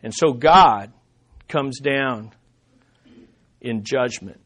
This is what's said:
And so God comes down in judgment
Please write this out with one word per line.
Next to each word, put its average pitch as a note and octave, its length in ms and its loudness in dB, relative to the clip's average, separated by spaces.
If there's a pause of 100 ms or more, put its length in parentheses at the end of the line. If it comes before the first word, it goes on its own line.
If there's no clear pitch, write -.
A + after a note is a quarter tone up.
And A2+ 140 -12
so D#3+ 160 0
God C3 600 4 (540)
comes C#3 320 -6
down C3+ 520 -6 (1300)
in A2+ 220 -8
judgment A#2+ 640 -6